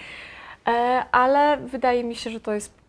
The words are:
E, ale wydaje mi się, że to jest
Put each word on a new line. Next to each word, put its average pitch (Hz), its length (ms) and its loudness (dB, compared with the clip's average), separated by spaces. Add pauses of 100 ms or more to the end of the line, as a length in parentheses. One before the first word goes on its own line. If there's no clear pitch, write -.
(680)
E, 240 460 2
ale 285 440 4
wydaje 247 480 -2
mi 233 100 -8
się, 226 160 -10
że 226 100 -10
to 214 120 -4
jest 208 200 -6 (160)